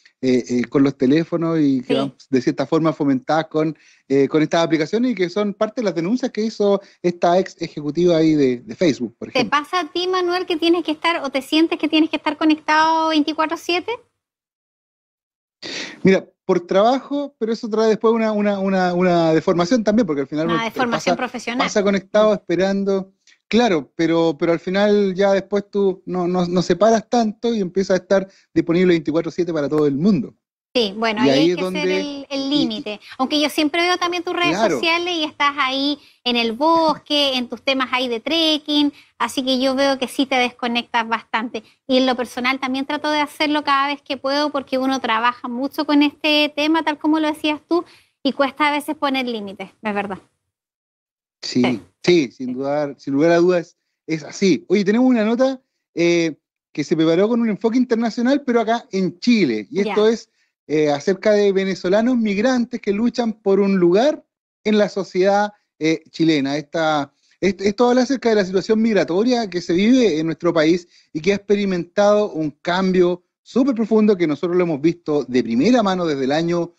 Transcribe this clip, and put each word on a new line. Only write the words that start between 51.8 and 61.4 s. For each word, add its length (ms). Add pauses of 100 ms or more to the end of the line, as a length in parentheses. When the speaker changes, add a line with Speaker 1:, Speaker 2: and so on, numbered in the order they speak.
Speaker 1:
sí, 280
sin 220
dudar, 440
sin 160
lugar 160
a 80
dudas 400 (300)
es 160
así. 460
Oye, 140
tenemos 240
una 160
nota, 380 (320)
eh, 420 (360)
que 120
se 120
preparó 320
con 140
un 80
enfoque 280
internacional, 640
pero 180
acá 300
en 280
Chile. 500
Y 120
esto 260
Speaker 2:
Ya. 60
Speaker 1:
es, 160 (360)
eh, 240
acerca 440
de 180